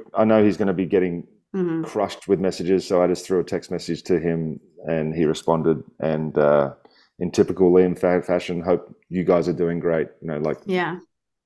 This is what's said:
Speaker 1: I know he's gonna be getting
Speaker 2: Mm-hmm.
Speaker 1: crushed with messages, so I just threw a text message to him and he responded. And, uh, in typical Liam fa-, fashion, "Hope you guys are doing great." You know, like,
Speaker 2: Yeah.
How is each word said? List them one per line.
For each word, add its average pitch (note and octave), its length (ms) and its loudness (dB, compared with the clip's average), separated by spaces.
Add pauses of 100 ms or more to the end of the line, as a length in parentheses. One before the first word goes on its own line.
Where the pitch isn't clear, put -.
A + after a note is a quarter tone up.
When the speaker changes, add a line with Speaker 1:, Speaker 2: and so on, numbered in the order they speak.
(140)
Speaker 1:
I A2 100 2
know A2 200 6
he's G2 120 2
gonna G2 180 0
be F2+ 120 -2
getting F2 400 0 (260)
Speaker 2:
Mm-hmm. E3+ 300 -4
Speaker 1:
crushed - 460 -6
with G2 100 4
messages, F2+ 480 0
so F2+ 160 2
I F2+ 60 4
just F2+ 180 -2
threw F#2 140 0
a - 20 -2
text E2+ 300 -6
message E2+ 320 -6
to F2 160 2
him E2 400 -4 (260)
and D#2 260 -2
he E2 120 0
responded. D#2+ 580 0 (160)
And, D#2 400 -4
uh, D2 360 2 (440)
in F2 140 -6
typical F#2 400 2
Liam F2+ 260 4
fa-, F2+ 240 2
fashion, F2 380 -4
"Hope E2+ 360 -2 (120)
you F2+ 160 -2
guys E2+ 240 2
are F2 40 0
doing E2+ 280 -2
great." D#2+ 260 0 (160)
You D#2+ 60 -12
know, D2+ 100 -4
like, D2+ 260 -4
Speaker 2:
Yeah. F3+ 360 -4 (460)